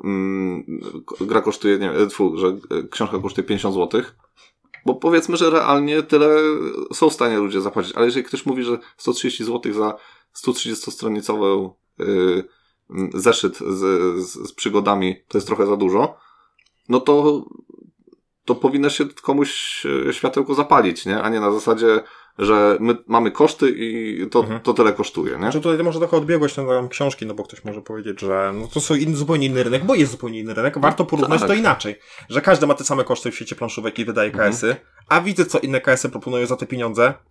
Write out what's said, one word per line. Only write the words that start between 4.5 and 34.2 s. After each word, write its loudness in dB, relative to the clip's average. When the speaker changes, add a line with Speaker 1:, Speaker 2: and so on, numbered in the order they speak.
Speaker 1:
bo 2
powiedzmy, 2
że 4
realnie 2
tyle 4
są 4
w -2
stanie 0
ludzie 0
zapłacić, -4
ale 4
jeżeli 0
ktoś -8
mówi, -2
że -2
sto -2
trzydzieści -4
złotych -4
za 0
sto -4
trzydziestostronicowy, -4
y, 0
mm, -4
zeszyt 0
z, -6
z, -12
z -20
przygodami 0
to 0
jest -6
trochę 0
za 2
dużo, 0
no 2
to, 2
to 2
powinno 0
się -2
komuś, -2
e, 0
światełko -2
zapalić, 2
nie? -2
A -2
nie -2
na 2
zasadzie, 4
że 4
my 2
mamy 2
koszty 2
i -6
to, 4
Speaker 2:
Mhm. -2
Speaker 1:
to 0
tyle 4
kosztuje, -4
nie? -8
Speaker 2:
Znaczy, -2
tutaj 0
może -2
trochę 0
odbiegłeś 0
na -4
książki, -4
no -8
bo -10
ktoś -20
może -10
powiedzieć, -10
że -2
no -10
to -4
są 0
in-, 0
zupełnie 0
inny 0
rynek, 0
bo 2
jest 4
zupełnie -10
inny -8
rynek, -2
warto 2
porównać 2
Speaker 1:
Tak. 0
Speaker 2:
to 4
inaczej, 0
że -2
każdy 4
ma 4
te -8
same 0
koszty -2
w -8
świecie -12
planszówek -6
i -2
wydaje 0